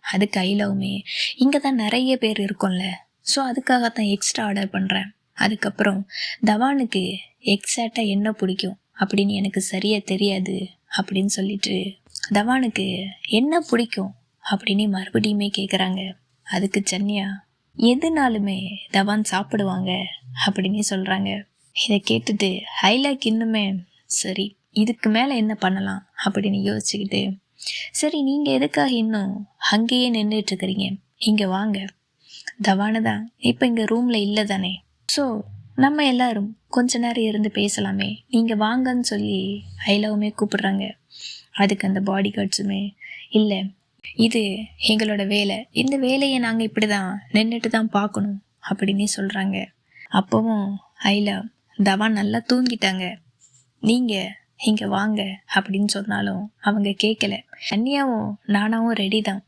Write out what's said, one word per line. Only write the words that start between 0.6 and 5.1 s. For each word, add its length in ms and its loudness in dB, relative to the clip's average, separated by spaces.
"இங்க 240 4
தான் 220 0
நிறைய 360 2
பேர் 220 0
இருக்கோம்ல, 440 0
so 220 0
அதுக்காகத்தான் 680 0
எக்ஸ்ட்ரா 320 -2
ஆர்டர் 260 -2
பண்றேன். 400 -2